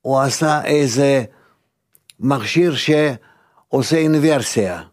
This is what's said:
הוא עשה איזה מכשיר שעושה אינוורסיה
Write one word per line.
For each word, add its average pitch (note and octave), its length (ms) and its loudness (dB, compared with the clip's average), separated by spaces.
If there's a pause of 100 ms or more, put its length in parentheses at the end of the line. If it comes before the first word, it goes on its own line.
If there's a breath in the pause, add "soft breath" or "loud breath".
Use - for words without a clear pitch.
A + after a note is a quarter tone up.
הוא C3+ 200 0
עשה D3+ 440 -2
איזה C#3 600 2 (960 soft breath)
מכשיר C#3 560 0
שעושה D3+ 1200 -2
אינוורסיה C#3+ 840 0 (100)